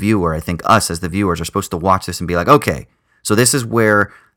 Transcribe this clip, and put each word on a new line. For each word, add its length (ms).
viewer, 280
I 80
think 240
us 260
as 80
the 180
viewers, 220
are 60
supposed 260
to 60
watch 280
this 140
and 80
be 80
like, 140
"Okay, 380
so 100
this 200
is 100
where 480